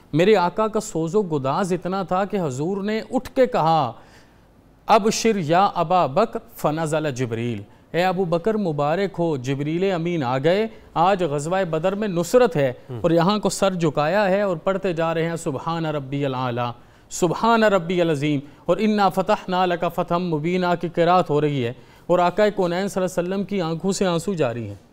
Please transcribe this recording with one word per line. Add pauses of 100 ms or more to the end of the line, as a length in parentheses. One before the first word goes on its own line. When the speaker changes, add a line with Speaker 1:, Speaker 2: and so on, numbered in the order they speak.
(140)
Speaker 1:
मेरे
आका
का
सोजो
गुदाज
इतना
था
कि
हजूर
ने
उठ
के
कहा, (960)
"अबशिर
या
अबा
बकर (160)
फनज़ल
जिब्रील", (300)
"ए
अबू
बकर
मुबारक
हो,
जिब्रील
अमीन
आ
गए, (260)
आज
ग़ज़वा
बदर
में
नुसरत
है।" (120)
Speaker 2:
हम्म।
Speaker 1:
और
यहाँ
को
सर
झुकाया
है
और
पढ़ते
जा
रहे
हैं,
"सुबहान
रब्बियल
आला, (360)
सुबहान
रब्बियल
अज़ीम" (280)
और
"इन्ना
फ़तहना
लका
फ़तहम
मुबीना"
की
किरात
हो
रही
है (340)
और
आका
कौनैन
सल्लल्लाहु
अलैहि
वसल्लम
की
आंखों
से
आंसू
जारी
हैं। (120)